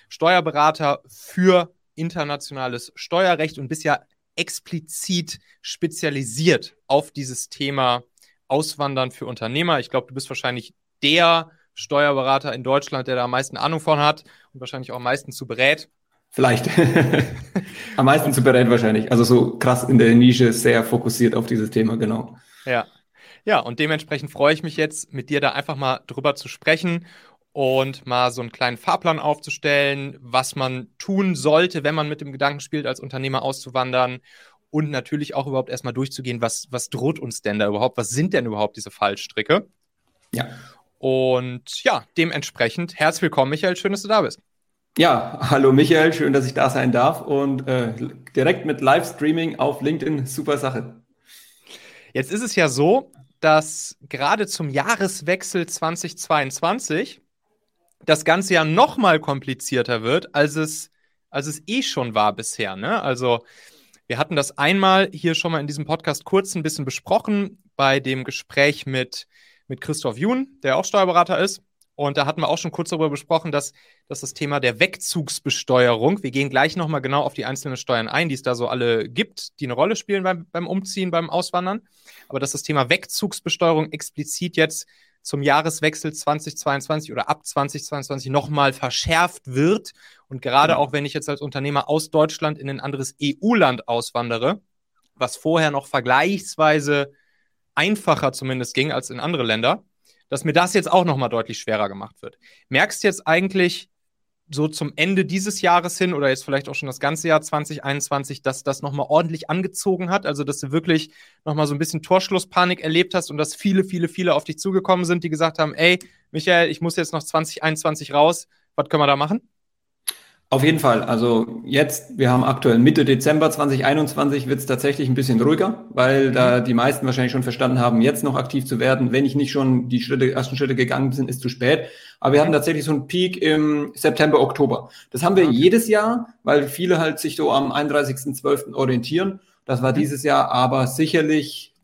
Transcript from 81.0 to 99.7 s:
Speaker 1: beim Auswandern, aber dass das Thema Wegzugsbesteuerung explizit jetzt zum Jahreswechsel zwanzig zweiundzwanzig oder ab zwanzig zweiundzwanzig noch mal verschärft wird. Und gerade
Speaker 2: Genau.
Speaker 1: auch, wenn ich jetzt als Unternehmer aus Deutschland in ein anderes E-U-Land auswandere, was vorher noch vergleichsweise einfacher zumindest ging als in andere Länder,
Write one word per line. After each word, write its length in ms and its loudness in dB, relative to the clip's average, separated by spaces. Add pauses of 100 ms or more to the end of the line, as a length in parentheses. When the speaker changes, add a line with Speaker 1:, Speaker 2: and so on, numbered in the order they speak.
Speaker 1:
beim 180 -2
Auswandern, 540 -4 (460)
aber 120 -6
dass 120 -4
das 100 -10
Thema 260 0
Wegzugsbesteuerung 1040 -2
explizit 640 -8
jetzt 300 0 (340)
zum 220 -6
Jahreswechsel 720 0
zwanzig 420 -4
zweiundzwanzig 560 -4
oder 160 -4
ab 160 -4
zwanzig 400 -4
zweiundzwanzig 460 -8
noch 180 0
mal 240 2
verschärft 720 -2
wird. 460 0 (380)
Und 120 -12
gerade 320 4
Speaker 2:
Genau. 100 2
Speaker 1:
auch, 100 -2
wenn 120 -2
ich 80 -8
jetzt 160 -6
als 140 -6
Unternehmer 480 -4
aus 180 0
Deutschland 500 0
in 120 -10
ein 100 -10
anderes 380 -8
E-U-Land 720 2
auswandere, 760 -2 (520)
was 220 -4
vorher 340 0
noch 160 -6
vergleichsweise 1300 0 (600)
einfacher 580 0
zumindest 400 -6
ging 180 0
als 200 -6
in 100 -12
andere 220 -4
Länder, 420 0 (460)